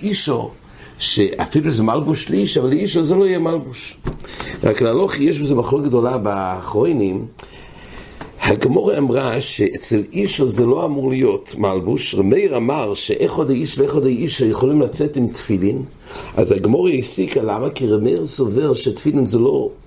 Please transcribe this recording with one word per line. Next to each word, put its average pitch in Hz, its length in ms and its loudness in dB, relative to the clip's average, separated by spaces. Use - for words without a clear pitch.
אישו, 156 480 -2
שאפילו - 720 0
זה 110 120 2
מלבוש 143 460 0
לאיש, 190 280 0
אבל 127 120 2
לאישו 170 340 2
זה 160 120 2
לא 196 100 6
יהיה 185 140 2
מלבוש. 160 580 -6
רק 107 180 2
להלכה 143 420 2
יש 156 160 2
בזה 143 160 0
מחלוקת 139 300 0
גדולה 127 320 2
באחרונים. 101 1080 -2
הגמרא 127 540 2
אמרה 127 440 0
שאצל - 600 0
אישו 180 340 0
זה 117 180 2
לא 143 200 2
אמור 143 240 -2
להיות 131 480 0
מלבוש. 95 580 -2
רב 98 100 2
מאיר 147 320 2
אמר 117 360 -2
שאחד - 560 0
האיש 135 300 -2
ואחד 139 260 2
האישה 127 400 0
יכולים 131 360 2
לצאת 147 360 -2
עם 120 100 2
תפילין. 104 560 -2
אז 113 140 4
הגמרא 113 380 2
הסיקה 131 520 0
למה? 110 280 -2
כי 131 180 -2
רב 107 140 2
מאיר 160 240 0
סובר 135 480 0
שתפילין 131 520 0
זה 107 140 2
לא 139 300 2